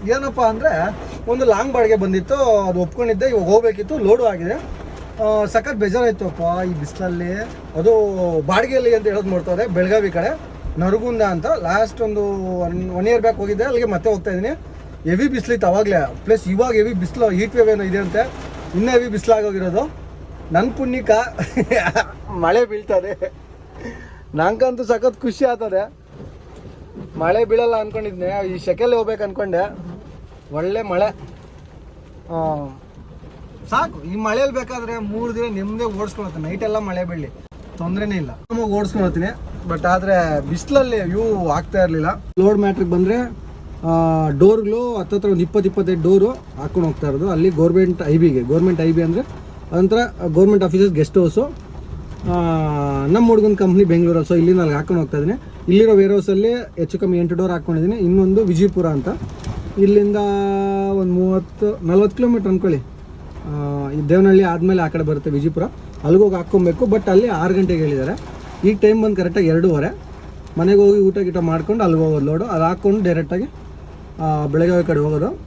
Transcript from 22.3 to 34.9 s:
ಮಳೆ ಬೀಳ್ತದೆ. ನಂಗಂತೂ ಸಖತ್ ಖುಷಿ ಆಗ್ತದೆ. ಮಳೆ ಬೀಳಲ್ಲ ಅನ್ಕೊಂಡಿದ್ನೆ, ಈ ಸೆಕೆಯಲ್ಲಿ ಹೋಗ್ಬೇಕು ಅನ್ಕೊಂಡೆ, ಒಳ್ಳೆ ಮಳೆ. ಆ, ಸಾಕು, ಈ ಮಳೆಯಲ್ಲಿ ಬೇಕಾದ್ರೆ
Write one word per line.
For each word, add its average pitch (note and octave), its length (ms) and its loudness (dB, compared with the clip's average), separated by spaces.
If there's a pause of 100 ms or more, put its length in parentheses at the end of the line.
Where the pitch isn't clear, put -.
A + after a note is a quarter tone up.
ಮಳೆ F3+ 340 2
ಬೀಳ್ತದೆ. G3+ 680 -4 (1000)
ನಂಗಂತೂ A3+ 500 0
ಸಖತ್ A3+ 360 0
ಖುಷಿ C4 240 -2
ಆಗ್ತದೆ. G#3+ 640 -4 (1120)
ಮಳೆ F#3 260 2
ಬೀಳಲ್ಲ A3+ 360 2
ಅನ್ಕೊಂಡಿದ್ನೆ, G3 760 -6
ಈ F3 40 -8
ಸೆಕೆಯಲ್ಲಿ A#3 380 0
ಹೋಗ್ಬೇಕು G#3+ 260 -2
ಅನ್ಕೊಂಡೆ, G3 540 -2 (760)
ಒಳ್ಳೆ F#3+ 300 -4
ಮಳೆ. G3+ 340 -2 (1120)
ಆ, D#3+ 360 -4 (1040)
ಸಾಕು, B3+ 340 -2
ಈ F3+ 120 -8
ಮಳೆಯಲ್ಲಿ A3+ 380 0
ಬೇಕಾದ್ರೆ A#3+ 440 -8